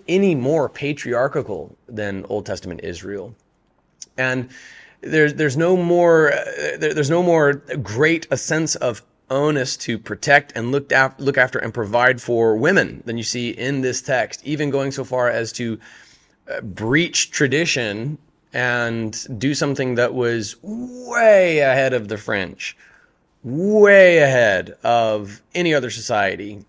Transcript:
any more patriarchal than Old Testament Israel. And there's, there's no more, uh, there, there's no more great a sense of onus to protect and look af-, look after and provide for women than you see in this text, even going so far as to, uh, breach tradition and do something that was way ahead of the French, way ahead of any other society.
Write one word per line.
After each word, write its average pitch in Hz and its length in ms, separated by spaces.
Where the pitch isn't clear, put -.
any 185 260
more 139 340
patriarchal 127 1080
than 104 400
Old 104 180
Testament 92 360
Israel. 95 520
And 127 320
there's, 151 320
there's 139 220
no 170 200
more, 170 560
uh, 139 120
there, 156 160
there's 147 160
no 170 120
more 160 320
great 139 760
a 135 60
sense 156 400
of 120 260
onus 139 460
to 113 220
protect 143 580
and 117 160
look 139 200
af-, 135 260
look 135 200
after 127 200
and 113 140
provide 120 480
for 113 360
women 139 500
than 117 100
you 117 60
see 120 280
in 135 300
this 127 220
text, - 420
even 143 260
going 135 200
so 131 140
far 123 260
as 113 220
to, 117 260
uh, - 100
breach 117 720
tradition 135 880
and 117 840
do 135 160
something 135 400
that 120 180
was 117 500
way 226 960
ahead 131 340
of 110 140
the 107 100
French, - 580
way 190 760
ahead 110 640
of 107 580
any 175 180
other 127 180
society. 104 800